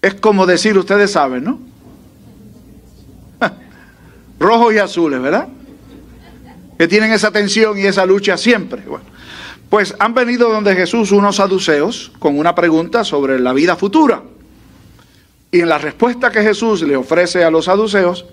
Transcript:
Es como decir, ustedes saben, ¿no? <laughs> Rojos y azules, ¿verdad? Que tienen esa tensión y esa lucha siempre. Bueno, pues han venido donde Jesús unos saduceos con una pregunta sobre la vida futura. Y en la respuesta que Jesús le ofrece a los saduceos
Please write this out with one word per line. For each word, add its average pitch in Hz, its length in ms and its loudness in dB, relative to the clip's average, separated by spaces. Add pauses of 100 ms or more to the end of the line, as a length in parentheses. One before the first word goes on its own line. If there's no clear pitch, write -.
Es 196 120 0
como 196 320 2
decir, 180 320 2
ustedes 196 340 0
saben, 135 320 -2
¿no? 233 160 -6 (1800)
<laughs> - 100 -2 (880)
Rojos 226 340 2
y 214 40 2
azules, 170 440 -2
¿verdad? 175 280 -2 (1300)
Que 165 80 2
tienen 214 240 0
esa 214 180 0
tensión 208 480 0
y 196 40 -6
esa 196 240 2
lucha 190 320 0
siempre. 220 500 -2
Bueno, - 180 -14 (640)
pues 202 300 0
han 226 140 0
venido 240 360 0
donde 208 260 0
Jesús 196 360 0
unos 202 240 2
saduceos 190 840 -2
con 143 200 -2
una 165 160 0
pregunta 170 480 0
sobre 135 360 -2
la 127 140 0
vida 165 240 0
futura. 214 460 0 (1300)
Y 175 80 4
en 170 100 0
la 156 80 2
respuesta 233 540 -2
que 220 100 0
Jesús 214 400 0
le 143 140 0
ofrece 170 480 0
a 165 80 4
los 160 140 0
saduceos 190 680 0